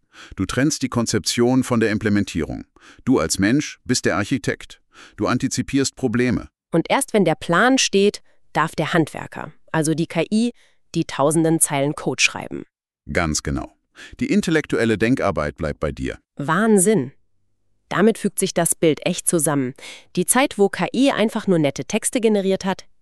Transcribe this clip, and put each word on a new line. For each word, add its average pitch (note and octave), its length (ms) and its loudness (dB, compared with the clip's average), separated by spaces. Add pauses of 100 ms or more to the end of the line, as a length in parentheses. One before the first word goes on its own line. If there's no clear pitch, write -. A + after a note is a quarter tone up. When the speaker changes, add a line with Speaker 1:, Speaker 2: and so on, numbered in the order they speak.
(360)
Speaker 1:
Du F#2+ 100 -2
trennst C#3 380 0
die C3 60 -2
Konzeption A#2+ 760 0
von A#2+ 160 0
der A2 100 2
Implementierung. G2+ 760 -2 (380)
Du B2+ 140 4
als D#2+ 220 0
Mensch A#2 440 0
bist - 220 -2
der G2+ 100 0
Architekt. - 640 -4 (380)
Du G#2 80 -2
antizipierst B2+ 680 -2
Probleme. A#2+ 540 -2 (220)
Speaker 2:
Und E3 160 0
erst B3+ 260 0
wenn G#3 120 4
der D#3+ 80 2
Plan A3 460 2
steht, G3+ 420 2 (320)
darf D#3 220 0
der D#3+ 180 -2
Handwerker, - 600 -4 (180)
also D#3+ 240 0
die D#3+ 100 -2
K E3 260 -2
I, A#3 200 2 (420)
die E3 120 0
tausenden D#3+ 540 2
Zeilen C#3+ 360 0
Code - 260 -4
schreiben. - 420 -4 (480)
Speaker 1:
Ganz D#2 300 -2
genau. - 300 -6 (480)
Die B2 120 -2
intellektuelle C#3+ 680 0
Denkarbeit E2 580 0
bleibt D2+ 220 -6
bei D2+ 120 -2
dir. B1+ 280 -8 (160)
Speaker 2:
Wahnsinn. F#3 760 2 (800)
Damit G#3 300 2
fügt - 180 -4
sich - 160 -2
das E3+ 220 0
Bild D#3 320 2
echt - 200 -4
zusammen. C#3+ 460 0 (420)
Die F3+ 120 0
Zeit, C4+ 320 2
wo G3 100 4
K - 240 -4
I C4+ 160 4
einfach A3 380 0
nur F#3 100 4
nette C#3+ 280 0
Texte - 360 -2
generiert F#3+ 440 2
hat, F#3+ 200 -4 (160)